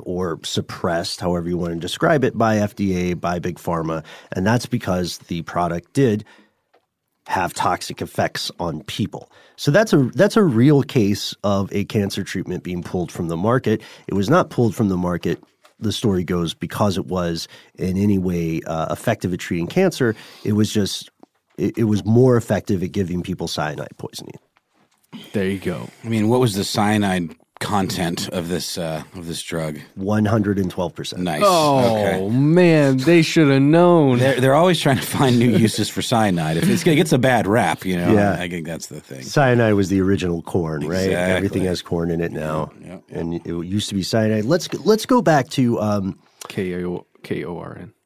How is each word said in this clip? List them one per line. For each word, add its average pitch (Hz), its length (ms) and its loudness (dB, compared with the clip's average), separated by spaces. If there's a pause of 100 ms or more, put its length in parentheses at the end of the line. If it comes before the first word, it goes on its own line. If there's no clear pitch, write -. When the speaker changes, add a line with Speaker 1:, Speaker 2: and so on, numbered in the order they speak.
Speaker 1:
or 90 380 -4
suppressed, - 800 -4
however 87 280 -2
you 87 100 -2
want 85 160 -4
to 85 40 -6
describe 147 460 0
it, 117 120 0
by 110 200 2
F 104 180 0
D 95 220 -2 (140)
A, 87 40 0
by 87 240 -4
Big 82 200 -6
Pharma. 80 460 -4 (300)
And 92 120 0
that's 117 200 2
because 90 520 -4 (100)
the 85 140 -6
product 85 500 -4
did 113 320 2 (1040)
have 90 260 -2
toxic - 480 -4
effects - 560 -4
on 85 260 -6
people. - 460 -8 (260)
So - 140 -2
that's 208 220 2
a, 175 60 4 (160)
that's 190 220 4
a 220 60 6
real 139 400 6
case 101 520 0 (100)
of 101 280 0
a 101 120 -2
cancer 98 400 -2
treatment 85 400 -8
being 87 180 -6
pulled 87 300 -6
from 87 160 -6
the 82 80 -4
market. 110 440 0 (280)
It - 60 -6
was 98 140 0
not 160 220 2
pulled 117 240 0
from 110 140 2
the 92 80 0
market, 87 440 -2 (380)
the 107 140 -4
story 95 320 0
goes, 85 280 -2
because 92 460 -2
it 87 80 -6
was 85 400 -4 (300)
in 90 200 -4
any 101 220 2
way, 85 480 -2
uh, 80 260 -4
effective 101 400 -4
at 90 60 -6
treating 85 300 -4
cancer. 151 480 0 (260)
It 107 120 -2
was 104 180 0
just, - 380 -4 (480)
it, - 200 -4
it 117 60 2
was 107 200 0
more 120 320 6
effective 104 460 -2
at 90 80 -4
giving 90 320 -2
people 85 240 -6
cyanide 76 520 -6
poisoning. - 360 -14 (1000)
Speaker 2:
There 98 160 -2
you 98 120 -2
go. 90 280 -8 (160)
Speaker 3:
I 117 40 -8
mean, 110 200 0
what 123 120 4
was 117 140 2
the 95 100 -2
cyanide 101 720 0 (240)
content 92 680 -4
of 87 180 -6
this, 87 300 -6
uh, 80 260 -6 (100)
of 87 120 -12
this 85 160 -8
drug? 80 360 -6 (160)
Speaker 1:
One 104 300 0
hundred 101 340 2
and 92 120 -2
twelve 87 240 -4
percent. - 280 -8
Speaker 3:
Nice. 85 220 -2
Speaker 2:
Oh, 156 360 4
Speaker 3:
Okay. 101 500 2
Speaker 2:
man, 151 640 6
they 160 240 4
should 160 280 4
have 135 120 6
known. 156 580 6
Speaker 3:
They're, 127 220 2
they're 131 140 6
always 170 260 4
trying 135 160 4
to 92 100 -2
find 127 320 2
new 120 120 4
uses 104 400 2
for - 100 -6
cyanide. 87 560 0
If 117 140 2
it's, - 160 0
it 170 80 6
gets 160 180 2
a 139 60 4
bad 123 280 2
rap, 95 380 2
you 92 140 -2
know, 87 160 0
Speaker 1:
Yeah. 101 260 2
Speaker 3:
I 90 80 -6
think 85 180 -8
that's - 200 -10
the 76 140 -14
thing. 67 220 -16
Speaker 1:
Cyanide 120 520 2
was 98 160 2
the 98 100 2
original 92 400 0
corn, 78 480 -4
right? 90 120 -2 (100)
Speaker 3:
Exactly. 90 260 0
Speaker 1:
Everything 95 280 -2
has 90 180 -2
corn 85 280 -2
in 85 120 -2
it 80 100 -4
now. 78 480 -6
Speaker 3:
Yeah, - 180 -18 (120)
yeah. - 80 -10
Speaker 1:
And 85 160 -6
it 80 120 -10
used 90 440 -6
to 104 40 -8
be 98 80 -2
cyanide. 107 440 0
Let's, 165 260 -2
let's 214 320 0
go 247 160 2
back 156 300 2
to, 120 280 0
um, 98 400 -2 (300)
Speaker 2:
K 90 380 -6
O, 87 200 -8 (160)
K - 220 -6
O 85 140 -10
R 82 200 -14
N. 90 140 -18 (140)